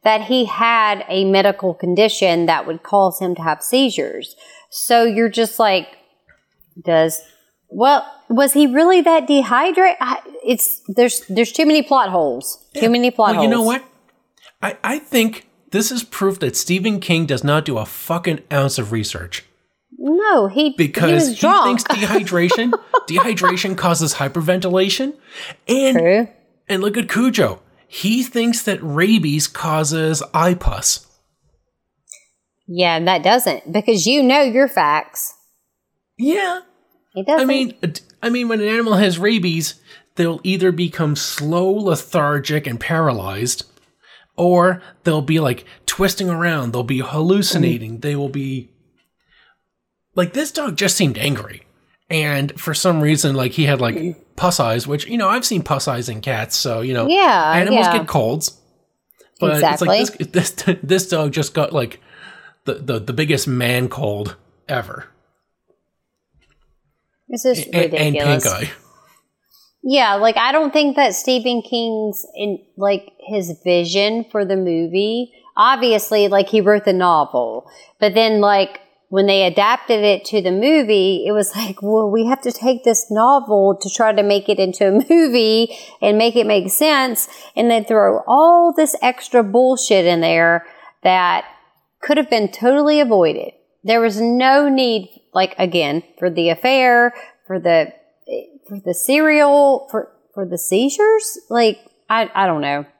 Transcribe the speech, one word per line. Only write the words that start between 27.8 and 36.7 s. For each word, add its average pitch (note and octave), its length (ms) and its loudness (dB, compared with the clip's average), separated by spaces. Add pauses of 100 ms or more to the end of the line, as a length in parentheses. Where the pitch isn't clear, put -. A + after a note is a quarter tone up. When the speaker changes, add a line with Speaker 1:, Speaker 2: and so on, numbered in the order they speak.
Speaker 2:
He A3+ 340 -2
thinks A#3 420 -2
that G3 200 -4
rabies D#3+ 640 0
causes D#3 760 -2 (120)
eye E3+ 200 2
pus. - 540 -4 (1600)
Speaker 1:
Yeah, F3 280 0
and E3 120 -2
that F3+ 160 0
doesn't, F#3 480 0
because G#3 340 0
you C#4 160 2
know C4+ 200 4
your C4 260 2
facts. - 640 -2 (840)
Speaker 2:
Yeah. F4+ 440 -2 (540)